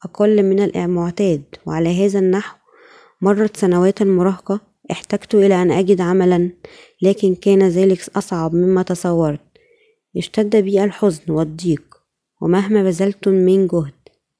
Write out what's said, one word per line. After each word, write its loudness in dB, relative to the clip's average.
أقل 0
من 2
المعتاد، -2
وعلى -2
هذا 0
النحو -2
مرت 0
سنوات 0
المراهقة. -2
احتجت -6
إلى 4
أن 2
أجد 2
عملا، 2
لكن 0
كان 2
ذلك 0
أصعب -4
مما 2
تصورت. -2
اشتد -2
بي 2
الحزن -2
والضيق، -2
ومهما 0
بذلت -2
من 2
جهد -4